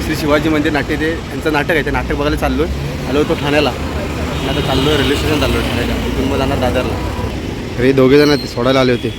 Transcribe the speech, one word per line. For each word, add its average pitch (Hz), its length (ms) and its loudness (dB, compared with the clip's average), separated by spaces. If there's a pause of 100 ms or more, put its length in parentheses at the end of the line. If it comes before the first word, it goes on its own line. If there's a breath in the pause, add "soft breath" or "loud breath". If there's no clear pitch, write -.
श्री 156 120 -2
शिवाजी 147 340 2
मंदिर 156 220 2
नाट्य 147 240 0
ते 151 160 -2
यांचं 156 420 -4
नाटक 147 180 0
आहे, 151 140 2
ते 143 60 -2
नाटक 131 220 -2
बघायला 147 220 0
चाललो 139 280 0
आहे. - 440 -4
आलो 135 120 0
होतो 151 140 0
ठाण्याला 147 360 0
आणि - 800 -4
आता 143 120 -2
चाललो 135 280 0
आहे, 151 80 2
रेल्वे 139 180 2
स्टेशन 147 240 0
चाललो 123 180 2
आहे 117 120 0
ठाण्याला, 120 360 -2
तिथून 135 220 -2
मग 135 100 0
जाणार 135 220 0
दादरला. - 1200 -4
हे 131 80 6
दोघे 131 260 6
जण 147 180 6
ते 127 120 -4
सोडायला 131 320 0
आले 127 120 4
होते. 113 280 -2